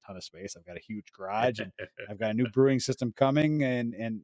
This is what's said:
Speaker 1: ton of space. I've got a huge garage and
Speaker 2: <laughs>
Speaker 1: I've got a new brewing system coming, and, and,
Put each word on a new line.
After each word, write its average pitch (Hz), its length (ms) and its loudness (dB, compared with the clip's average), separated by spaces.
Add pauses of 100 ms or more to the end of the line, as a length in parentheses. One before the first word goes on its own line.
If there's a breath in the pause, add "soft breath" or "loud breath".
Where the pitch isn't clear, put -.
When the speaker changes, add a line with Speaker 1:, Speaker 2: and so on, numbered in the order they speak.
Speaker 1:
ton 95 100 -12
of 90 80 -12
space. 90 320 -12
I've 85 100 -20
got 87 120 -14
a - 20 -10
huge 107 320 -12
garage 107 480 0
and 95 180 -10
Speaker 2:
<laughs> 98 120 -12 (180)
Speaker 1:
I've 104 120 -12
got 110 120 0
a - 20 -2
new 123 140 2
brewing 131 320 4
system 123 360 -2
coming, 147 480 4
and, 123 300 0
and, 110 300 -6